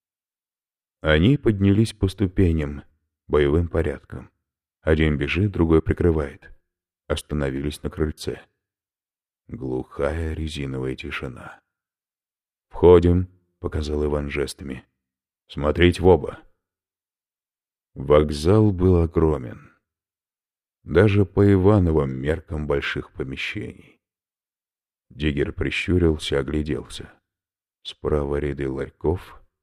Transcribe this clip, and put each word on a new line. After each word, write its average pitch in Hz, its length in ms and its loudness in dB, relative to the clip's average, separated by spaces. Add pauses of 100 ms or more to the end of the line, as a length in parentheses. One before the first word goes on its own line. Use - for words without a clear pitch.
(1000)
Они 82 360 4
поднялись 101 560 2
по - 140 -2
ступеням, 80 760 0 (460)
боевым 76 400 2
порядком. 76 640 -6 (500)
Один 78 340 2
бежит, 76 360 -2
другой 82 320 2
прикрывает. 78 680 -2 (540)
Остановились 73 760 -6
на - 80 -6
крыльце. - 500 -6 (1040)
Глухая 71 840 -6
резиновая 67 640 -8
тишина. - 640 -14 (1080)
«Входим», 87 580 4 (320)
показал 76 440 -6
Иван 73 280 -4
жестами. 69 560 -8 (580)
«Смотреть 78 540 0
в 87 80 2
оба». 82 320 2 (1500)
Вокзал 76 800 2
был 90 320 4
огромен. 78 680 -2 (1120)
Даже 101 440 2
по 101 280 4
Ивановым 90 560 4 (100)
меркам 76 460 -6
больших 71 460 -4
помещений. - 880 -12 (1120)
Диггер 69 440 -4
прищурился, 78 880 -2
огляделся. 73 720 -6 (680)
Справа 73 560 -4
ряды 69 320 -6
ларьков. - 720 -6 (220)